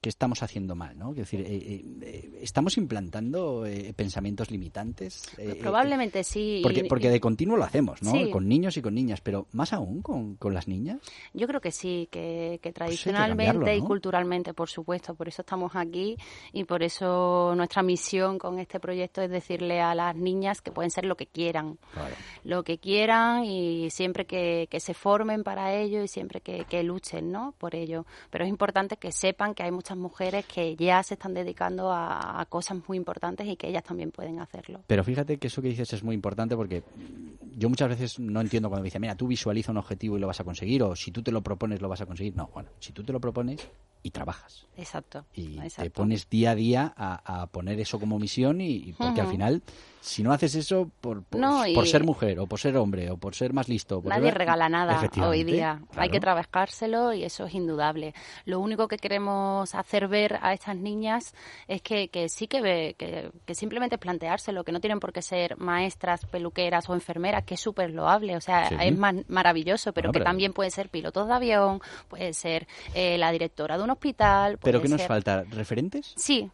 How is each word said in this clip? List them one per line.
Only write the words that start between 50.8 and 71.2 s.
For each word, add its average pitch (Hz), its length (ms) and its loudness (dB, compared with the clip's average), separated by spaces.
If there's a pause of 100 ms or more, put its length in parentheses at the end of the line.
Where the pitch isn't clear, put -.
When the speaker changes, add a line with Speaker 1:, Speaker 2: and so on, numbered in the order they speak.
Speaker 1:
por, 107 240 -6
por, - 160 -4
Speaker 2:
No, 269 240 4 (100)
Speaker 1:
por - 120 8
Speaker 2:
y - 20 4
Speaker 1:
ser 156 160 6
mujer 113 360 2
o 95 80 0
por 104 120 -4
ser 135 160 2
hombre 98 360 2
o 90 60 -2
por 98 160 -6
ser 127 200 -2
más 127 160 0
listo, 101 320 -2
por 131 80 -2
Speaker 2:
nadie 202 200 4
Speaker 1:
ser 202 100 2
Speaker 2:
regala 165 280 4
nada 170 300 4
Speaker 1:
Efectivamente, 165 480 2
Speaker 2:
hoy 170 80 2
día. 160 260 2 (160)
Hay 170 140 2
que 190 100 2
Speaker 1:
claro. 185 240 4
Speaker 2:
trabajárselo 226 680 0
y 180 100 -2
eso - 220 -6
es 160 80 -8
indudable. 156 600 0 (300)
Lo 185 160 -2
único 214 300 0
que 214 80 -4
queremos 196 760 0
hacer 196 360 0
ver 208 320 4
a 190 120 4
estas 196 220 -6
niñas 214 580 -2 (360)
es 190 120 -4
que, 202 280 -2
que 170 180 -2
sí 208 200 -6
que 269 140 0
ve, 175 360 2
que, 170 340 -8 (140)
que 170 100 -8
simplemente 233 400 -2
es 220 60 -8
planteárselo, 180 640 -2
que 165 80 -2
no 170 80 -2
tienen 208 180 2
por 190 140 -4
qué 180 80 -4
ser 175 360 0
maestras, 180 680 0
peluqueras 175 640 0
o 180 40 2
enfermeras, 180 520 0
que - 80 -6
es - 80 -6
súper 190 300 0
loable, 175 440 4
o 165 60 -2
sea, 180 260 4
Speaker 1:
Sí. - 140 2
Speaker 2:
es 175 160 6
ma-, 202 160 6 (160)
maravilloso, 180 640 4
pero - 140 0
que - 0 -
Speaker 1:
Bueno, 131 60 4
pero - 120 4
Speaker 2:
también 190 260 2
pueden 190 200 0
ser 196 180 -6
pilotos 165 380 -2